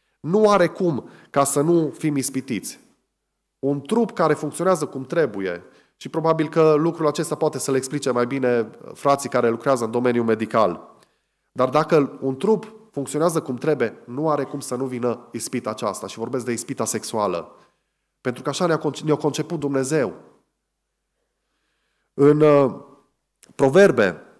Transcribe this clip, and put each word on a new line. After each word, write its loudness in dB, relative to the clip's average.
nu 4
are 4
cum -2
ca 2
să 0
nu 2
fim -2
ispitiți. -6
Un -2
trup 0
care 2
funcționează -2
cum -8
trebuie, -2
și -14
probabil 0
că 4
lucrul 0
acesta -4
poate -2
să -4
le 2
explice -4
mai 0
bine -2
frații 0
care 2
lucrează 0
în -4
domeniul 0
medical. 0
Dar 2
dacă 2
un -4
trup -2
funcționează -2
cum -6
trebuie, -2
nu -4
are 0
cum -10
să -8
nu -4
vină -4
ispita -6
aceasta. -6
Și -14
vorbesc -6
de -4
ispita -6
sexuală. -4
Pentru -6
că -4
așa -2
ne-a 2
conce-, -6
ne-a 0
conceput -4
Dumnezeu. -2
În, 6
uh, 6
Proverbe, 4